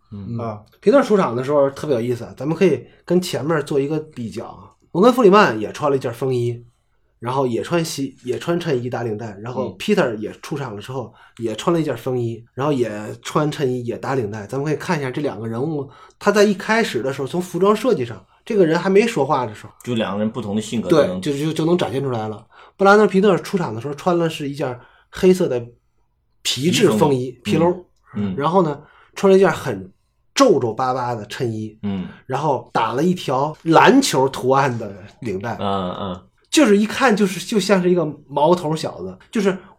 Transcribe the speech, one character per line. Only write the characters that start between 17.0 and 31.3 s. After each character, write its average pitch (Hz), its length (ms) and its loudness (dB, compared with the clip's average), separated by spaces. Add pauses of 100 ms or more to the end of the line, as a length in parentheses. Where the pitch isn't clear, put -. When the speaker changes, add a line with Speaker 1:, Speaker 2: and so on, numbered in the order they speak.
Speaker 3:
的 254 100 -2
时 - 100 -6
候， 135 60 -4
从 175 140 -4
服 170 160 -6
装 196 180 4
设 233 180 2
计 127 120 -2
上， 113 180 -12 (220)
这 233 100 -4
个 190 100 6
人 160 140 2
还 185 100 -2
没 208 180 6
说 151 180 0
话 139 200 0
的 107 100 -8
时 - 100 -18
候， - 80 -20 (100)
Speaker 1:
就 123 120 -4
两 98 180 -2
个 104 60 -4
人 110 120 -2
不 131 80 -8
同 104 160 -4
的 107 60 -2
性 113 200 -4
格 - 80 -2
就 151 180 4
能 92 140 -6
Speaker 3:
对， 147 120 -2
就， 143 120 -4
就， 160 80 -2
就 160 120 -2
能 175 120 2
展 - 140 -2
现 135 120 -4
出 135 80 -4
来 110 160 -4
了。 104 180 -12 (320)
布 196 60 0
拉 196 140 8
德 214 100 6
皮 190 140 2
特 196 160 4
出 170 200 -4
场 147 160 -4
的 113 60 -8
时 127 80 -8
候 147 60 -6
穿 175 240 0
的 165 120 0
是 151 200 -8
一 143 40 -6
件 131 240 -6 (320)
黑 185 240 4
色 180 140 0
的 123 180 -4 (760)
皮 139 280 -2
质 208 220 4
风 160 240 4
衣， 131 160 -4 (120)
Speaker 1:
皮 202 140 0
风 160 60 2
衣。 180 100 2
Speaker 3:
皮 180 60 -14
褛。 - 40 -18 (320)
Speaker 1:
嗯。 101 180 -4
嗯。 - 40 -8
Speaker 3:
然 147 120 0
后 190 120 4
呢， 147 200 -2 (340)
穿 196 160 2
了 190 60 8
一 - 20 6
件 185 120 4
很 - 400 -6 (420)
皱 226 260 6
皱 117 140 -2
巴 127 200 -2
巴 123 220 -4
的 104 100 -10
衬 117 260 -6